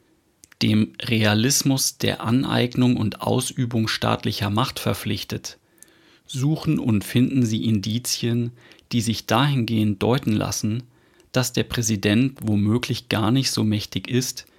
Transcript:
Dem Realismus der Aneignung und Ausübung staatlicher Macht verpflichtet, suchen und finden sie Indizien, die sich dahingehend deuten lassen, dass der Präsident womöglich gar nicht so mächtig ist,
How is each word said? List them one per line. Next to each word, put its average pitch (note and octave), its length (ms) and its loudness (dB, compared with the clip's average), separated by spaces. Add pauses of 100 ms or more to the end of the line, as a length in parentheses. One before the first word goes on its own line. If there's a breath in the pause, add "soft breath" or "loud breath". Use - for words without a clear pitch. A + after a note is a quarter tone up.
(600 soft breath)
Dem G#2+ 400 2
Realismus A2+ 1000 2
der G#2+ 220 -2
Aneignung A#2+ 760 2
und G#2+ 240 -4
Ausübung A#2+ 680 0
staatlicher A2+ 640 -2
Macht A2+ 300 -2
verpflichtet, - 800 -6 (680 soft breath)
suchen D3 540 -2
und G#2+ 240 0
finden B2+ 420 2
sie A2 200 -2
Indizien, A#2 840 -2 (400 loud breath)
die A#2+ 100 2
sich G#2 240 -2
dahingehend A2+ 760 0
deuten A2+ 320 2
lassen, G#2+ 500 -2 (480 soft breath)
dass B2+ 200 0
der A#2 120 -2
Präsident A2 800 0
womöglich G#2+ 640 0
gar G#2+ 220 2
nicht C3 200 2
so A2+ 120 -2
mächtig G#2 440 -2
ist, - 380 -2 (140)